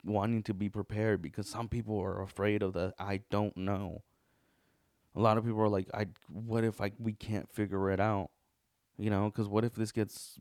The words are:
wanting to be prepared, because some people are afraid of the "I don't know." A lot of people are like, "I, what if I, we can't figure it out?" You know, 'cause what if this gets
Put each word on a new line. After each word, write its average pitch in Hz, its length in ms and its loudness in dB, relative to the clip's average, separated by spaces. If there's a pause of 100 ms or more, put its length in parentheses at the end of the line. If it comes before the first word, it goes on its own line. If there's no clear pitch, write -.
wanting 107 400 2
to 110 100 -2
be 98 140 -2
prepared, 107 540 0
because 98 260 -8
some 117 200 -6
people 110 320 -2
are 95 200 -2
afraid 104 420 2
of 95 120 0
the 90 240 0
"I 98 320 -2
don't 104 260 0
know." 95 460 -2 (1120)
A - 40 0
lot 110 180 6
of 110 60 -2
people 110 160 0
are 107 80 6
like, 98 260 0
"I, 107 120 -2 (220)
what 113 360 -2
if 110 160 0
I, 101 180 -2
we 110 160 -2
can't 107 360 -6
figure 98 400 0
it 95 100 2
out?" 101 300 2 (680)
You 104 100 0
know, 104 220 2
'cause 104 180 -2
what 107 160 2
if 117 100 -2
this 110 180 -2
gets - 480 -4